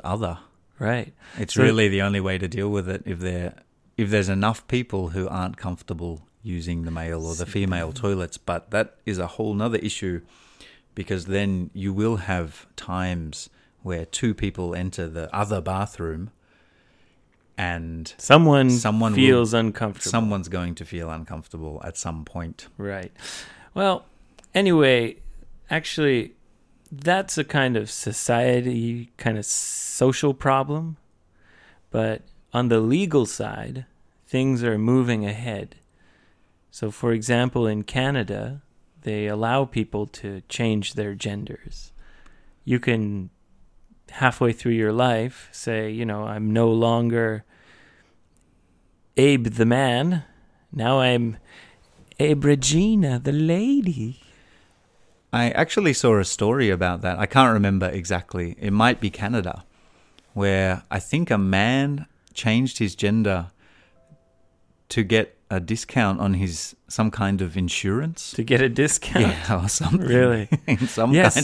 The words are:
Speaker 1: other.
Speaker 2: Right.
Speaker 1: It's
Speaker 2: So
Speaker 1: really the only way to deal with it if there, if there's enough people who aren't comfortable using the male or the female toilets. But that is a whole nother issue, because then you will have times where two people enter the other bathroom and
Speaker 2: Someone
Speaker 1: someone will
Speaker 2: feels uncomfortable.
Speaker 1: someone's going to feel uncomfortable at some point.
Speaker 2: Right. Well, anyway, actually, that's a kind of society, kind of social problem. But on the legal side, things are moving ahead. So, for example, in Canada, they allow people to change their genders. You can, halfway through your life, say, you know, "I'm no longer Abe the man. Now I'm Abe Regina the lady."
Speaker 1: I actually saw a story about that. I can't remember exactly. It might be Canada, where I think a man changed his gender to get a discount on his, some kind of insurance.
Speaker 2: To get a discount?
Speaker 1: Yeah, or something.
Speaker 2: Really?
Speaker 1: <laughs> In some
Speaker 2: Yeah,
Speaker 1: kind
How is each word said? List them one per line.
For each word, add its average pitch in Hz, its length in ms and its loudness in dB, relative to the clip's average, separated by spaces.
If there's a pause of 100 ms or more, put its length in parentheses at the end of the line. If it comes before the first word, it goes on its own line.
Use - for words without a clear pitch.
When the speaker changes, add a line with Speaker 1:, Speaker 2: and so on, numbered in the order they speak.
Speaker 1:
other. 90 340 -4 (400)
Speaker 2:
Right. 117 340 -4 (260)
Speaker 1:
It's 104 160 -6
Speaker 2:
So 123 80 4
Speaker 1:
really 110 260 6
the 98 140 0
only 101 180 0
way 92 180 -2
to 92 100 -4
deal 98 220 -4
with 98 180 -2
it 95 180 -6
if 87 140 -6
there, 90 340 -6 (420)
if 104 140 -2
there's 101 180 2
enough 101 400 0
people 98 420 -4
who 92 180 -4
aren't 92 280 -6
comfortable 87 680 -8 (200)
using 85 420 -6
the 82 60 -8
male 82 360 -6
or 82 80 -6
the 85 120 -8
female 92 460 -4
toilets. 98 460 -4
But 87 320 -8
that 110 340 -2
is 98 140 -6
a 87 80 -4
whole 107 280 -4
nother 110 240 -2
issue, 92 440 -6 (720)
because 92 320 -6
then 95 480 -2
you 98 180 -4
will 110 240 0
have 87 500 -6 (100)
times 90 720 -6 (320)
where 87 220 -6
two 110 300 -2
people 90 400 -4
enter 90 340 -6
the 80 260 -10
other 101 260 -2
bathroom 92 680 -6 (1300)
and 82 600 -8
Speaker 2:
Someone 143 540 8
Speaker 1:
someone 110 420 2
will 101 40 0
Speaker 2:
feels 123 360 6
uncomfortable. 110 580 -2
Speaker 1:
someone's 101 380 0
going 87 280 -4
to 85 100 -14
feel 82 240 -8
uncomfortable 80 720 -12
at - 140 -12
some 80 260 -8
point. - 440 -12 (100)
Speaker 2:
Right. 98 340 -10 (640)
Well, 190 320 0 (480)
anyway, 147 600 4 (520)
actually, 147 640 -2 (560)
that's 180 460 -2
a 151 80 0
kind 131 320 0
of 107 140 -4
society, 120 1300 0
kind 110 180 -2
of 104 80 -6
social - 880 0
problem. 147 640 -2 (920)
But 110 320 -2 (320)
on 120 140 2
the 113 120 6
legal 143 460 2
side, 110 580 -8 (420)
things 131 380 0
are 110 140 2
moving 120 480 2
ahead. 107 500 -8 (960)
So, 107 200 -8
for 117 220 -2
example, 120 540 0
in 107 160 -2
Canada, 127 800 -4 (400)
they 104 240 -4
allow 113 400 0
people 107 400 -4
to 98 420 -12
change 110 460 -2
their 104 200 -6
genders. - 800 -10 (720)
You 127 160 2
can, 104 480 -2 (840)
halfway 123 420 2
through 120 180 -2
your 110 200 2
life, 120 600 0
say, 110 380 -4
you 113 160 -6
know, 107 180 -4
"I'm 107 280 -4
no 113 180 4
longer 117 760 2 (1700)
Abe 131 320 6
the 113 180 2
man. 135 560 2 (500)
Now 131 280 2
I'm 120 360 2 (840)
Abe 147 240 2
Regina 147 720 4
the 135 140 -2
lady." 165 880 0 (1120)
Speaker 1:
I 120 180 2
actually 165 420 2
saw 113 260 4
a 95 60 2
story 110 460 0
about 90 320 0
that. 90 160 -2
I 104 80 -2
can't 131 260 6
remember 98 360 2
exactly. 87 720 -4
It 101 120 -2
might 117 280 2
be 101 100 -2
Canada, 104 540 -4 (680)
where 95 560 2
I 98 100 -2
think 170 300 0
a 107 80 2
man 127 680 2 (280)
changed 120 440 0
his 104 160 -2
gender 101 560 2 (1400)
to 117 140 0
get 110 320 0 (160)
a 92 80 0
discount 104 600 0
on 98 140 2
his, 90 400 -4 (140)
some 110 220 0
kind 98 320 0
of 85 140 -4
insurance. 104 760 -4
Speaker 2:
To - 120 -4
get 120 160 4
a 131 80 4
discount? 127 580 2
Speaker 1:
Yeah, 87 380 0
or 98 40 0
something. 147 320 0
Speaker 2:
Really? 123 480 4 (100)
Speaker 1:
<laughs> - 80 -20
In 127 220 0
some 117 240 2
Speaker 2:
Yeah, 175 180 8
Speaker 1:
kind - 20 2 (120)